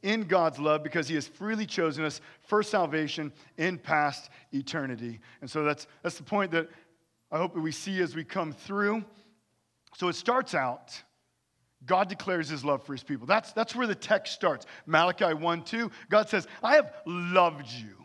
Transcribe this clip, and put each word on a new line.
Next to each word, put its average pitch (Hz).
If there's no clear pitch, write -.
in 214
God's 165
love 151
because 156
he 160
has 143
freely 214
chosen 160
us 151
for 208
salvation 156
in 170
past 147
eternity. 131
And 131
so 156
that's, 147
that's 170
the 147
point 196
that 165
I 151
hope 180
that 175
we 156
see 190
as 151
we 156
come 165
through. 202
So 180
it 165
starts -
out, -
God 185
declares 180
his 143
love 143
for 143
his 127
people. 123
That's, 202
that's 226
where 240
the 202
text -
starts. 156
Malachi 170
one 170
two, 226
God 208
says, 196
"I 247
have 302
loved 175
you." 110